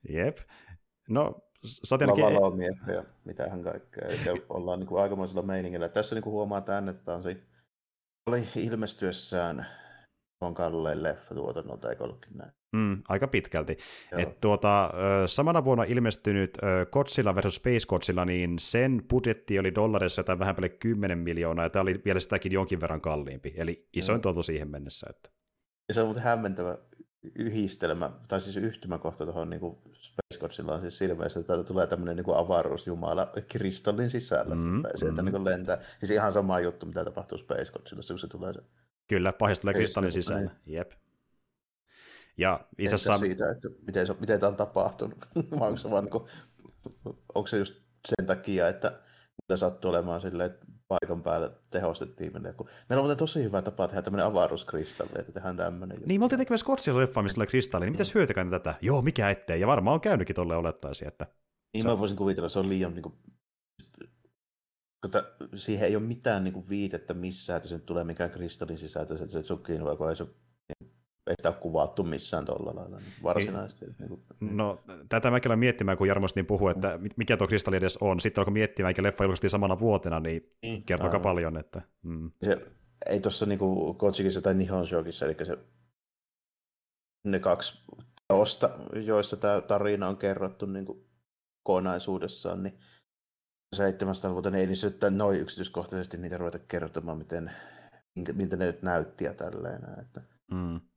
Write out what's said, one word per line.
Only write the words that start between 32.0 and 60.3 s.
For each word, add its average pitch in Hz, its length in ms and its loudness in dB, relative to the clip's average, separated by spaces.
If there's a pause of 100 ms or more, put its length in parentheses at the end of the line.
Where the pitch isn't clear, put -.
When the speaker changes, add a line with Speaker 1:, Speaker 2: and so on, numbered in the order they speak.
Speaker 2:
niinku 87 180 -2
avaruusjumala 85 960 0 (160)
kristallin 107 600 -2
sisällä. 92 460 -2
Speaker 1:
Mm, 85 260 0
Speaker 2:
Tai - 160 -4
sieltä 80 240 -2
Speaker 1:
mm. 92 40 0
Speaker 2:
niinku 98 200 -2
lentää. 90 320 0 (220)
Siis 101 120 -2
ihan 104 220 4
sama 95 260 4
juttu, 87 260 -2
mitä 82 200 -4
tapahtuu - 320 -8
Space - 340 -6
Godzillassa, - 420 -12
kun 90 60 -8
se 85 80 -10
tulee 92 260 -8
se 92 60 -12 (480)
Speaker 1:
Kyllä, 92 260 2
pahis 104 260 2
tulee 98 140 0
Speaker 2:
Space 95 100 2
Speaker 1:
kristallin 95 240 2
Speaker 2:
Godzilla, 87 160 0
Speaker 1:
sisällä. 85 180 -2 (240)
Speaker 2:
niin. 78 100 -10
Speaker 1:
Jep. 82 160 -6 (1500)
Ja 90 300 2 (100)
itse 101 180 2
asiassa 107 180 4
Speaker 2:
Entä 101 120 4
siitä, 95 260 0
että - 180 -8 (160)
miten 95 220 0
se, 98 120 -4
miten 101 200 2
tää 101 100 4
on 98 60 -4
tapahtunut? 98 600 -2 (180)
<laughs> 160 240 -2
Vai 117 80 2
onko 104 100 0
se - 120 -8
vaan 101 140 4
niinku, 110 240 -4 (1080)
onko 104 120 0
se 113 100 0
just 98 180 0 (320)
sen 101 180 6
takia, 92 420 2
että - 320 0 (440)
mitä 95 140 2
sattuu 92 340 0
olemaan 87 300 0
silleen, 90 300 -2
että - 140 -20 (220)
paikan 85 360 0
päällä 82 260 0 (220)
tehostettiin 85 600 -4
menee? 87 200 -10
Kun - 140 -12 (220)
meillä 127 120 4
on 139 40 2
muuten 143 120 2
tosi 156 260 0
hyvä 98 180 2
tapa 95 260 -2
tehdä 98 140 -2
tämmönen 95 240 2
avaruuskristalli, 82 920 0
että - 120 -10
tehdään 90 260 -6
tämmönen 87 380 -4
juttu. - 120 -10
Speaker 1:
Niin, 190 140 2
me 240 40 4
oltiin 254 140 2
tekemässä 240 260 0
Godzilla-leffaa, 131 580 2
missä 98 180 0
oli 104 60 2
kristalli, 92 380 0
niin 117 80 0
mitäs 196 200 0
Speaker 2:
Mm. - 60 6
Speaker 1:
hyötykäytettä 92 400 2
tätä? 80 220 -4
Joo, 127 200 4
mikä 123 280 2
ettei, 85 320 0
ja 101 60 4
varmaan 123 280 6
on 160 60 0
käynytkin 117 340 2